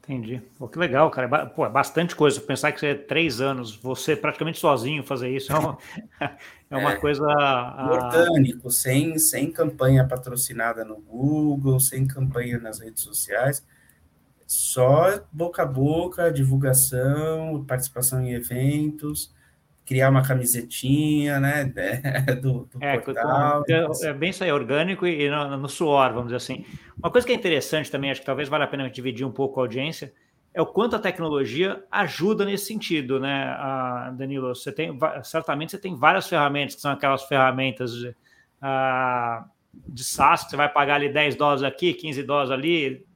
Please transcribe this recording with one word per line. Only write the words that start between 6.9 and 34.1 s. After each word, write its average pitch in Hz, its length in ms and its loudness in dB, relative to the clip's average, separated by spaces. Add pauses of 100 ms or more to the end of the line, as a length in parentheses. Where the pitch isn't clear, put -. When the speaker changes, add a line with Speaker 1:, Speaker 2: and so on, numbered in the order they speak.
Speaker 2:
É. - 40 -2
Speaker 1:
coisa, 147 300 0
a 135 640 2
Speaker 2:
Orgânico, 127 800 4
sem, 151 480 2
sem 156 320 2
campanha 135 560 4
patrocinada 117 760 -4
no 110 120 -14
Google, 135 840 0
sem 135 260 0
campanha 123 520 -2
nas 110 220 -10
redes 113 220 -10
sociais, 117 640 -2 (800)
só 156 880 4
boca 170 300 -2
a 156 40 2
boca, 160 640 2
divulgação, 139 1300 0
participação 127 560 -4
em 123 140 -2
eventos, 147 1000 -2 (540)
criar 131 220 4
uma 135 180 6
camisetinha, 139 1120 0
né, 143 260 2
<laughs> 131 760 -2
do, 123 300 -2
do 131 100 -10
Speaker 1:
É, 139 160 0
Speaker 2:
portal. 135 680 0
Speaker 1:
com, 160 80 2
é, 160 360 0
é 147 60 -4
bem 160 160 -2
isso 190 120 -6
aí, 175 80 0
orgânico 151 560 0
e, 156 180 0
e 143 60 2
no, 143 280 -4
no 135 100 -6
suor, 139 420 4
vamos 120 160 -4
dizer 117 100 -4
assim. 135 280 -8 (340)
Uma 170 120 -2
coisa 247 160 4
que - 80 0
é - 20 0
interessante 156 540 0
também, 139 200 -4
acho 131 100 -6
que - 60 -12
talvez 135 220 -4
valha 147 160 2
a 135 40 -2
pena 139 200 -6
dividir 127 380 -6
um 127 40 -4
pouco 120 300 -2
a 127 40 2
audiência, 135 500 -8 (400)
é 175 80 0
o - 20 4
quanto 226 320 0
a - 20 -2
tecnologia 165 920 -2
ajuda 196 560 0
nesse 202 180 -4
sentido, 143 560 -4
né, 139 240 -2 (140)
a, 127 580 -6